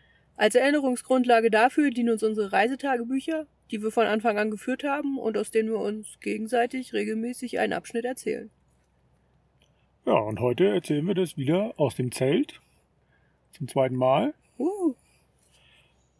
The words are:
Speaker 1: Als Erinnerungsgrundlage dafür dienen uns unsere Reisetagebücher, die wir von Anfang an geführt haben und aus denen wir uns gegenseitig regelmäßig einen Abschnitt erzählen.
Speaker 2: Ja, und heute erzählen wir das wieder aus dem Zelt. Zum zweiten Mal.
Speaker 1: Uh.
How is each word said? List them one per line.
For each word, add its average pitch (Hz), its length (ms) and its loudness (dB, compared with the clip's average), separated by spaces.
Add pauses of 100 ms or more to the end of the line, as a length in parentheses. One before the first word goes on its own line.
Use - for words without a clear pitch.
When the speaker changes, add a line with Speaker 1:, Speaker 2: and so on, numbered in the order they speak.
(360)
Speaker 1:
Als 214 200 2
Erinnerungsgrundlage 254 960 4
dafür 262 380 4
dienen 233 200 0
uns 220 140 0
unsere 214 280 -2
Reisetagebücher, 262 960 -2 (240)
die 214 140 -6
wir 220 80 -4
von 226 160 2
Anfang 214 280 0
an 214 140 0
geführt 247 320 -6
haben 285 340 -4
und 220 220 -4
aus 214 140 -6
denen 220 160 0
wir 220 100 -2
uns 208 400 -6
gegenseitig 233 760 -4
regelmäßig 220 680 -4
einen 214 120 0
Abschnitt - 320 -6
erzählen. - 460 -6 (1600)
Speaker 2:
Ja, 113 140 4
und 107 180 -4
heute 127 300 2
erzählen 160 400 0
wir 202 60 0
das 175 220 -2
wieder 170 420 0
aus 139 180 2
dem 123 160 -4
Zelt. 156 480 0 (880)
Zum - 160 -10
zweiten 131 300 0
Mal. 139 380 2 (220)
Speaker 1:
Uh. 339 380 -2 (1300)